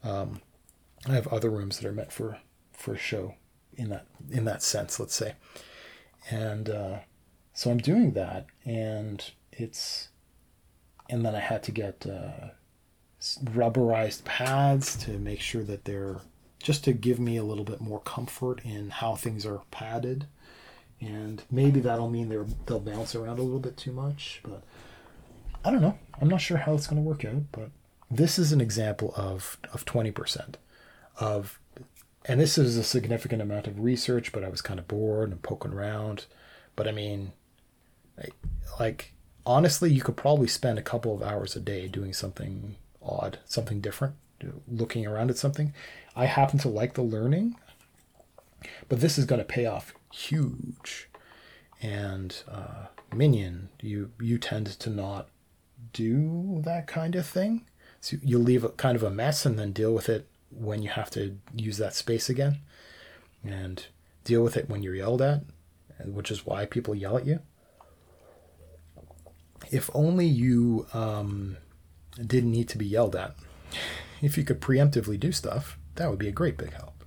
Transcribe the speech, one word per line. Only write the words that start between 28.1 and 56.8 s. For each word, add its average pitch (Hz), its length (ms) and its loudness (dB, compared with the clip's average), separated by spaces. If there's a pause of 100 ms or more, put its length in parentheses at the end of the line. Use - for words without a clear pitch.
this 143 280 4
is 151 140 6
an 147 80 8
example 110 560 0
of, 95 420 -4 (140)
of - 120 -8
twenty 110 260 0
percent - 460 -6 (600)
of, 104 400 -2 (640)
and 127 160 4
this 147 160 6
is 123 200 6
a 113 80 4
significant 113 580 0
amount 104 240 -2
of 101 140 -6
research, 120 520 2
but 101 120 -4
I 95 40 -4
was 92 140 -6
kinda 95 200 -6
bored 107 480 0
and 90 120 -8
poking 101 300 -6
around. 104 520 -4 (520)
But 107 120 0
I 107 40 -2
mean, 104 400 -6 (840)
I, - 100 -10 (500)
like, - 360 -4 (320)
honestly, 156 440 6
you 135 120 6
could - 140 -2
probably 143 320 4
spend 117 300 0
a 107 40 -6
couple 113 320 -2
of 98 80 -4
hours 101 340 -4
a - 40 -6
day 95 280 -4
doing 95 240 -6
something 98 640 -6 (260)
odd, - 440 -4
something 110 340 -2
different, 139 340 -2 (520)
looking 117 400 -2
around 110 240 0
at 117 80 0
something. 143 340 0 (440)
I 120 80 4
happen 139 360 6
to 139 80 0
like 107 260 0
the 131 80 0
learning, 131 540 2 (1300)
but 123 120 2
this 143 180 4
is 135 80 4
gonna 120 180 2
pay 120 220 0
off - 280 -6 (160)
huge. - 1000 -4 (720)
And, 98 520 -6 (160)
uh, - 360 -10 (280)
Minion, 98 540 4 (120)
you, 104 400 -4
you 117 180 2
tend 107 280 -2
to 104 240 -8
not 98 380 -4 (680)
do 160 680 0
that 165 240 -2